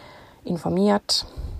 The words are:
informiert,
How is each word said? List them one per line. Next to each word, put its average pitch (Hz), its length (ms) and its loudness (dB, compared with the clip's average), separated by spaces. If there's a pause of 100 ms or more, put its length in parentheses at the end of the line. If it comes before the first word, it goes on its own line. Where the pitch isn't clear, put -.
(460)
informiert, 180 800 2 (340)